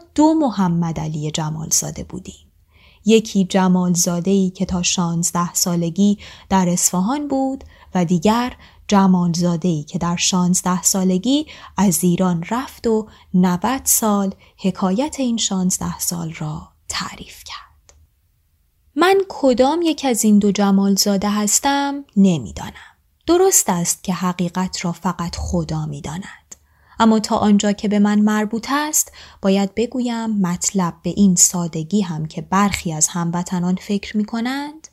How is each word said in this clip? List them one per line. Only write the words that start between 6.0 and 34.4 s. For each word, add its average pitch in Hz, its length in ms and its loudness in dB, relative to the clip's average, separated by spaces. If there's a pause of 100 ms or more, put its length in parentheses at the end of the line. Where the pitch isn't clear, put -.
در 185 200 4
اصفهان 196 580 0
بود 269 360 -2 (320)
و 180 100 2
دیگر 208 500 2 (320)
جمالزاده‌ای 175 960 2
که - 140 -10
در 170 180 -2
شانزده 180 680 0
سالگی 190 680 0 (300)
از 185 260 2
ایران 175 460 2
رفت 247 380 -6
و 220 200 0 (260)
نود 185 500 2
سال 202 500 0 (240)
حکایت 196 600 -2
این 240 180 0
شانزده 185 640 -2
سال 170 340 -6
را 156 360 -10 (200)
تعریف - 540 -12
کرد. - 500 -20 (1000)
من 359 220 2 (120)
کدام 262 520 0
یک 311 240 -2
از 240 180 -2
این 214 160 6
دو 202 120 2
جمالزاده 196 760 0
هستم 277 760 -2 (120)
نمی‌دانم. 160 760 0 (320)
درست 359 420 4
است 175 340 -2
که 190 100 -4
حقیقت 180 720 -4
را 175 60 -2
فقط 175 440 -6
خدا 160 500 -4
می‌داند. 147 680 -12 (440)
اما 220 200 4
تا 214 180 0
آنجا 208 340 4
که 208 160 -4
به 208 120 2
من 208 200 4
مربوط 214 500 0
است، 294 420 -2 (300)
باید 196 340 0
بگویم 233 680 -2
مطلب 175 520 -2 (100)
به 180 60 -4
این 190 260 4
سادگی 170 680 0
هم 160 240 -4
که 156 160 -10
برخی 185 520 0
از 151 140 -2
هموطنان 175 680 -2
فکر 202 420 -4
می‌کنند 262 760 -6